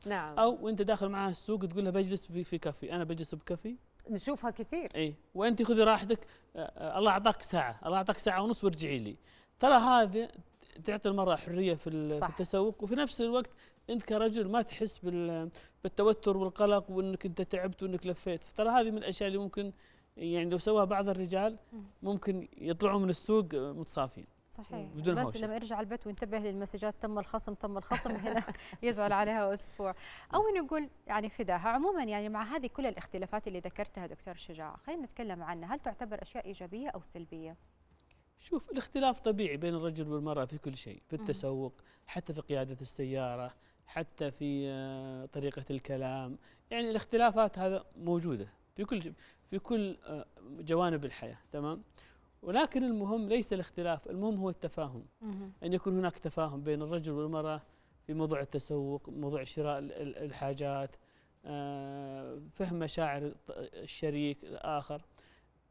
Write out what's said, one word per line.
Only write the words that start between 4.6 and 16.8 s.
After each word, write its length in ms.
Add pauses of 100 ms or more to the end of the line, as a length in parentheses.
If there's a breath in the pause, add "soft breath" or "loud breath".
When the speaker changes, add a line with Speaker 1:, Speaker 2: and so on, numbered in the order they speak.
Speaker 2:
إي، 200 (200)
وأنت 280
خذي 200
راحتك، 440 (300 loud breath)
آه، 40
آه، 380
الله 120
أعطاك 320
ساعة، 440
الله 100
أعطاك 220
ساعة 240
ونص 220
وارجعي 340
لي. 180 (420 soft breath)
ترى 160
هذه 540 (560)
تعطي 240
المرأة 280
حرية 380
في 120
ال-، 220
في 80
Speaker 1:
صح. 120
Speaker 2:
التسوق، 540
وفي 120
نفس 260
الوقت 300 (400 soft breath)
أنت 140
كرجل 440
ما 140
تحس 360
بال-، 520 (340 loud breath)
بالتوتر 520
والقلق 540